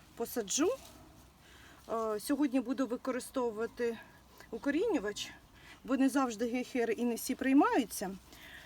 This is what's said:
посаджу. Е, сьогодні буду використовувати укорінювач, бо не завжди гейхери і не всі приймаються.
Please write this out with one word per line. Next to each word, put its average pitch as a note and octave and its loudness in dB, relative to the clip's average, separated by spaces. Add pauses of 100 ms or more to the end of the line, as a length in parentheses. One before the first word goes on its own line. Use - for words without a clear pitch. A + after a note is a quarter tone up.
(160)
посаджу. A#3 0 (1200)
Е, A3 -2
сьогодні C4+ 2
буду B3 0
використовувати A#3 -4 (540)
укорінювач, C#4 0 (520)
бо B3 0
не C4 6
завжди A#3+ 0
гейхери A#3 0
і A#3+ 0
не A#3+ 2
всі A3 -4
приймаються. C4+ 4 (480)